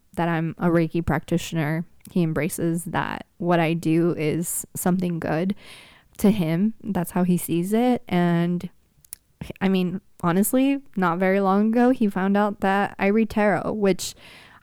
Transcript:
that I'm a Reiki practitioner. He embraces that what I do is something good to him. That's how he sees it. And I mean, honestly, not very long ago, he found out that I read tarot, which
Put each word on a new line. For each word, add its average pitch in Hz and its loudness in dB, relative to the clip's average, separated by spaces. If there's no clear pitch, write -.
that 170 -2
I'm 165 -2
a 190 0
Reiki 165 0
practitioner. 160 -2
He 180 0
embraces 165 -2
that - -6
what 175 2
I 165 2
do 165 0
is 156 -4
something 175 -2
good 175 -2
to 202 6
him. 185 0
That's 185 -4
how 180 0
he 180 2
sees 170 -2
it. 240 2
And 175 0
I 190 2
mean, 185 0
honestly, 262 2
not 175 0
very 190 2
long 196 2
ago, 240 4
he 233 0
found 196 0
out 208 0
that 196 0
I 196 2
read 214 2
tarot, 208 0
which 196 0